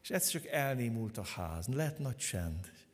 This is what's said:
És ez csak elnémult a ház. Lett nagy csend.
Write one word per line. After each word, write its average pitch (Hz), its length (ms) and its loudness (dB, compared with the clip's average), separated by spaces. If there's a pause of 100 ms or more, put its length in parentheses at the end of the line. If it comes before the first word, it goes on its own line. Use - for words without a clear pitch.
És - 80 -8
ez 185 180 4
csak 147 180 -2
elnémult 120 720 2
a 104 60 -2
ház. 82 440 -2
Lett 147 320 0
nagy 135 180 -2
csend. 85 560 -2 (220)